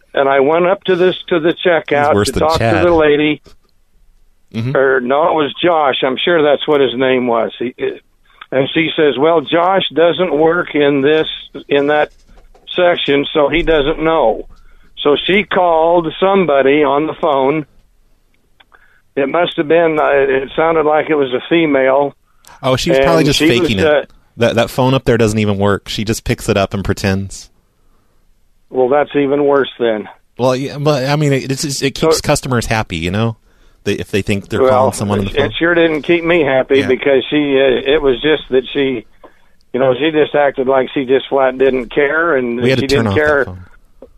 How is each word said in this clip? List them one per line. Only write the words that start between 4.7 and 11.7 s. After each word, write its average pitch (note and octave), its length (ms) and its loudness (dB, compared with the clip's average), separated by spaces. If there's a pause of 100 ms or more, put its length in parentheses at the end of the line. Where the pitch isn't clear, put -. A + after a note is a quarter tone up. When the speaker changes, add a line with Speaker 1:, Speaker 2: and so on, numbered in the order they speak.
Speaker 1:
Or, C3+ 260 2
no, C#3 280 0
it F3 60 0
was C#3+ 180 -2 (100)
Josh. D#3 400 2
I'm C3 140 -2
sure E3+ 240 0
that's D3 260 0
what D3 140 2
his A#2+ 140 0
name B2+ 320 0
was. A2+ 320 -2
He, A#2+ 120 -6 (800)
and C3+ 220 0
she D#3+ 220 0
says, D3 240 2
"Well, D#3+ 220 2
Josh E3+ 420 0 (100)
doesn't D#3+ 420 0
work D#3+ 380 0
in D3 280 2
this, D3+ 260 2 (400)
in C#3+ 200 0